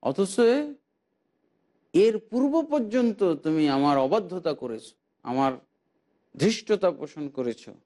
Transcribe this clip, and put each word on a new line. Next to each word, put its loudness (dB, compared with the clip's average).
অথচ -2
এর 4
পূর্ব 0
পর্যন্ত 0
তুমি 0
আমার 2
অবাধ্যতা -2
করেছো, -12
আমার 0
ধৃষ্টতা 0
পোষণ -10
করেছো। -8